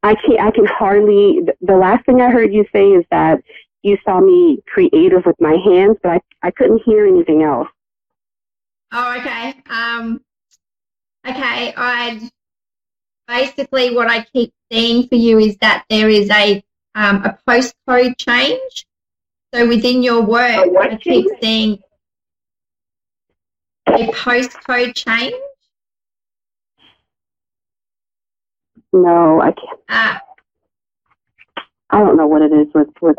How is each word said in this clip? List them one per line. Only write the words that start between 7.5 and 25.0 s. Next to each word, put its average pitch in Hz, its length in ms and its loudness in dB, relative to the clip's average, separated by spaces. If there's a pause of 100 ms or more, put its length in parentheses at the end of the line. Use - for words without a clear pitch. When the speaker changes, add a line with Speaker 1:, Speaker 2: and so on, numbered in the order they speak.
Speaker 2:
Oh, 247 280 -6
okay. 247 340 -10 (160)
Um, 233 520 -8 (1040)
okay, 247 480 -8
I'd, 240 460 -8 (1040)
basically 262 680 -4
what 233 160 -2
I 233 140 -4
keep - 300 -6 (180)
seeing 233 380 -2
for 254 60 -2
you 226 240 4
is 214 180 0
that - 320 -2
there 214 200 0
is 208 200 2
a, 208 340 0 (320)
um, 202 300 -2
a 220 120 -6 (100)
postcode 247 680 -2
change. 370 680 -6 (680)
So 240 140 0
within 247 360 0
your 233 180 0
work, 233 460 0
Speaker 1:
A - 20 0
what 220 240 0
Speaker 2:
I 220 40 -12
keep 247 280 0
Speaker 1:
change? 214 160 -4
Speaker 2:
seeing 220 380 -2 (2000)
a 226 240 -2
postcode 247 840 -6
change. 240 380 -6 (3500)